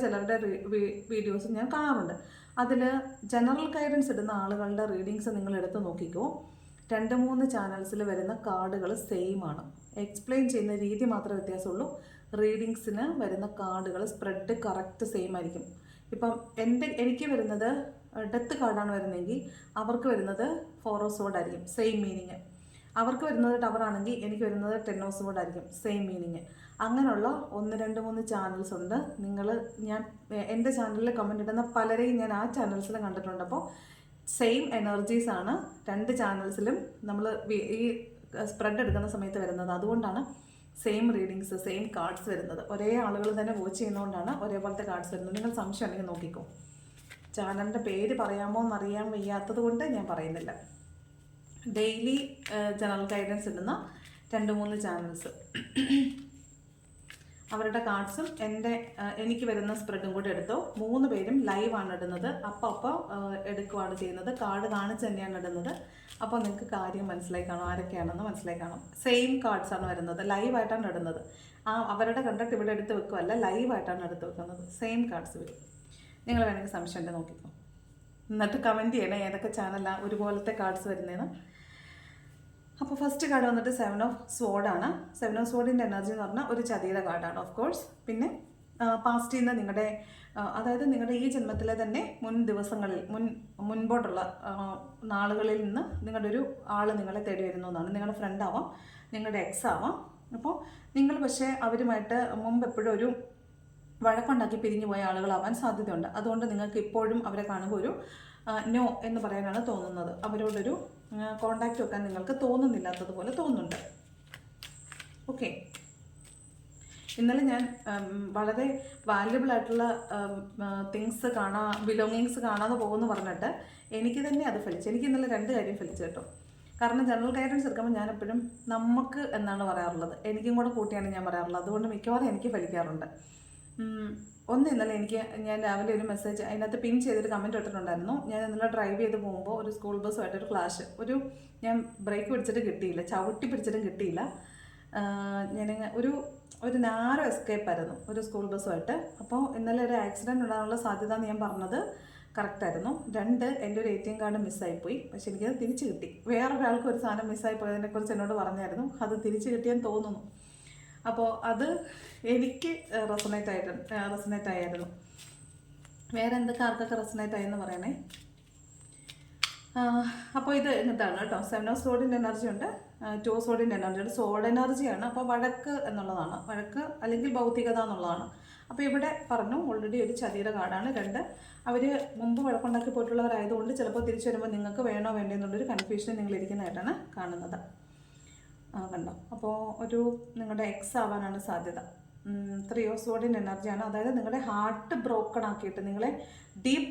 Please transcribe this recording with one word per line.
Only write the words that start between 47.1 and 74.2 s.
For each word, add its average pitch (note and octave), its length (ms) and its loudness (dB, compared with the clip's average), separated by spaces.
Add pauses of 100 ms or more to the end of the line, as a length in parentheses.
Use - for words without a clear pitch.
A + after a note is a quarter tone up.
ചാനലിൻ്റെ G3+ 520 0
പേര് G3+ 340 2
പറയാമോ G3+ 420 0
എന്നറിയാൻ G#3 500 0
വയ്യാത്തത് G3+ 520 -2
കൊണ്ട് A#3 180 2 (120)
ഞാൻ G3 160 -2
പറയുന്നില്ല. D#3+ 380 -4 (1300)
ഡെയിലി, A3+ 400 2 (400)
ഏഹ്, G#3 240 2
ജനറൽ G3+ 320 2
ഗൈഡൻസ് G3+ 400 0
ഇടുന്ന F#3 200 -2 (640)
രണ്ട് G#3+ 240 2
മൂന്ന് G#3 260 0
ചാനൽസ്, E3+ 460 -4 (2250)
അവരുടെ A3 340 2
കാർഡ്സും G3+ 380 0 (200)
എൻ്റെ, A3 260 0 (300)
ഏഹ്, G3+ 200 -2
എനിക്ക് A#3 280 2
വരുന്ന G#3 300 0
സ്പ്രെഡും F#3+ 360 -4
കൂടെ G3 180 0
എടുത്തോ. G#3+ 220 -2 (260)
മൂന്ന് B3+ 300 4
പേരും G3+ 240 2 (140)
ലൈവ് G#3+ 300 4
ആണ് F#3+ 160 -4
ഇടുന്നത്, F3+ 340 -2 (200)
അപ്പോൾ, A3 240 -2
അപ്പോൾ, C#4 220 -2 (200)
ഏഹ്, G3 220 -4 (120)
എടുക്കുവാണ് G3 500 -4
ചെയ്യുന്നത്. F#3 300 -4 (120)
കാർഡ് G3+ 340 0
കാണിച്ച് G#3 300 -2
തന്നെയാണ് F#3+ 360 -2
ഇടുന്നത്. F3 300 -4 (520)
അപ്പോൾ A3+ 200 0
നിങ്ങൾക്ക് G3+ 220 -4 (100)
കാര്യം F#3+ 360 -2
മനസ്സിലായി F3+ 360 -4
കാണും, F3 220 -2
ആരൊക്കെയാണെന്ന് F3 580 -2
മനസ്സിലായി F3+ 360 -6
കാണും. E3+ 180 -8 (220)
സെയിം B3 280 6 (120)
കാർഡ്സ് G3+ 320 2
ആണ് F#3 160 -2
വരുന്നത്, E3+ 300 -2 (100)
ലൈവ് A3+ 260 2
ആയിട്ടാണ് A3 340 0
ഇടുന്നത്. E3 280 -4 (480)
ആ, A3 40 0 (220)
അവരുടെ A3+ 340 2
കണ്ടിട്ട് A#3 300 0
ഇവിടെ G#3 180 2
എടുത്ത് G3+ 220 -2
വെക്കുവല്ല, F#3 340 -2 (140)
ലൈവ് A#3 300 2
ആയിട്ടാണ് F#3 320 -2
എടുത്ത് E3+ 200 -6